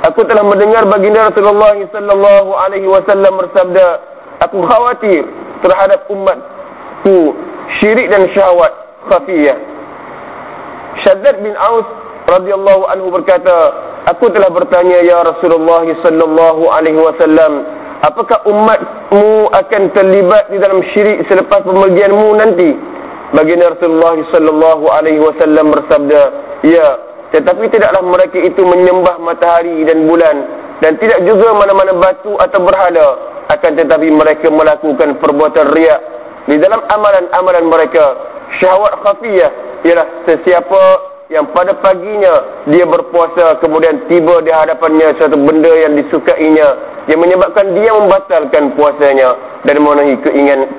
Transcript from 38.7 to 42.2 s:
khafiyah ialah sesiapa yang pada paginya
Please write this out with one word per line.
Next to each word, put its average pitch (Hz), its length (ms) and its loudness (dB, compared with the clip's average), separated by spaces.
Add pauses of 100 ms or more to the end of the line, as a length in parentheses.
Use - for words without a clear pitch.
khafiyah 196 460 0 (340)
ialah 170 400 0
sesiapa 175 580 0 (460)
yang 156 240 -2
pada 180 320 0
paginya 190 480 0 (400)